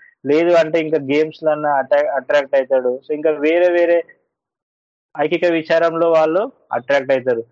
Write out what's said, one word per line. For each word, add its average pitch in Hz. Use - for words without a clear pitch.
లేదు 165
అంటే 165
ఇంకా 156
గేమ్స్ 147
లన్నా 151
అట్రా-, 143
అట్రాక్ట్ 139
అవుతాడు. 131
So 151
ఇంకా 156
వేరే 165
వేరే 170
ఐకిక 165
విచారంలో 165
వాళ్ళు 160
అట్రాక్ట్ 135
అవుతారు. 123